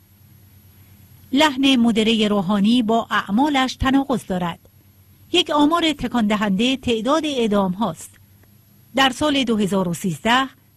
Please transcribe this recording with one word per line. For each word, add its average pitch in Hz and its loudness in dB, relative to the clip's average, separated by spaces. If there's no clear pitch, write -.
لحن 269 2
مدرهٔ 226 2
روحانی 208 2
با 226 0
اعمالش 262 0
تناقض 269 0
دارد. 175 -6
یک 359 0
آمار 311 2
تکان 240 -2
دهنده 214 0
تعداد 247 -2
اعدام 214 0
هاست. 196 -6
در 269 2
سال 277 0
دو 226 0
هزار 190 0
و 170 -4
سیزده 226 -2